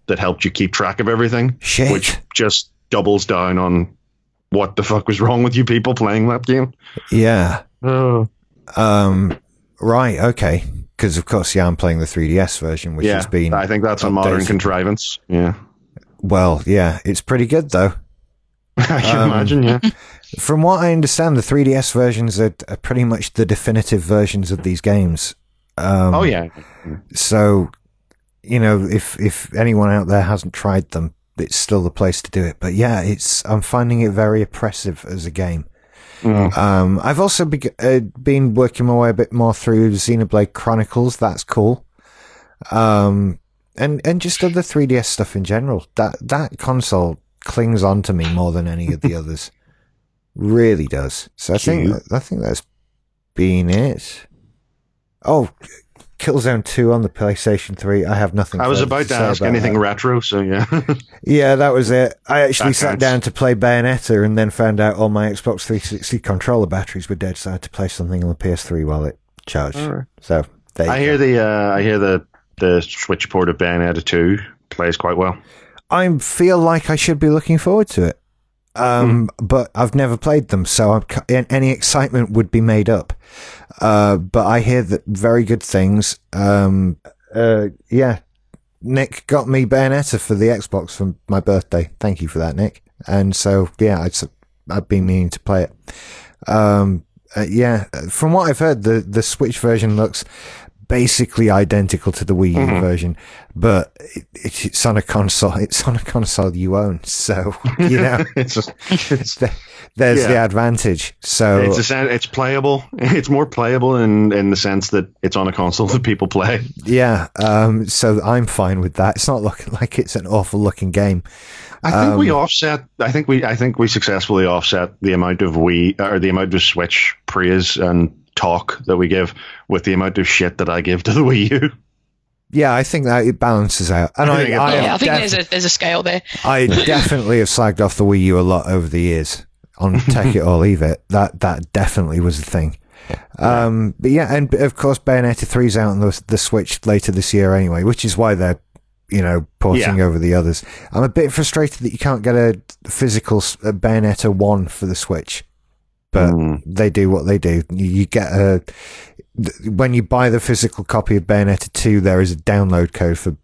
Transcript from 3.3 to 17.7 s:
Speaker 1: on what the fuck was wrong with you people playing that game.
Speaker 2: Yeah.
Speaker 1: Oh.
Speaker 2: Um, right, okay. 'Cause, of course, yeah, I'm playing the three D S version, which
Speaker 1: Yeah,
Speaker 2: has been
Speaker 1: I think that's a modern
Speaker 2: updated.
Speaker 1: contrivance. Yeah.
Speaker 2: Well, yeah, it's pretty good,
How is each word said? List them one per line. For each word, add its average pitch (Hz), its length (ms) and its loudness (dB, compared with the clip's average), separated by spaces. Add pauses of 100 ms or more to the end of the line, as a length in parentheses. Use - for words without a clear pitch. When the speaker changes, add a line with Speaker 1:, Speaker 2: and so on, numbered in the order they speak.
Speaker 1:
on 90 360 0 (540)
what 196 260 -2
the 208 80 -2
fuck 208 240 -2
was 104 140 0
wrong 120 220 2
with 123 120 0
you 127 100 2
people 120 300 0
playing 110 340 2
that 120 140 -2
game. 127 300 0 (380)
Speaker 2:
Yeah. 110 520 2 (200)
Speaker 1:
Oh. 127 460 0 (460)
Speaker 2:
Um, 110 640 2 (420)
right, 117 400 0
okay. 87 440 0 (340)
'Cause, 87 200 0
of 82 80 -4
course, 98 280 -2
yeah, 90 140 2
I'm 87 80 0
playing 82 240 0
the 80 80 -2
three 80 220 -2
D 90 100 2
S - 180 -2
version, 80 380 -6
which 78 100 -4
Speaker 1:
Yeah, 104 120 2
Speaker 2:
has 92 100 -4
been 85 260 0
Speaker 1:
I 98 140 -2
think 107 160 0
that's 107 200 -2
a 101 60 -2
modern 95 320 2
Speaker 2:
updated. 92 60 -4
Speaker 1:
contrivance. 98 800 -2
Yeah. 87 260 0 (680)
Speaker 2:
Well, 92 440 2
yeah, 87 380 2
it's 98 160 -4
pretty 123 260 0
good, 147 260 0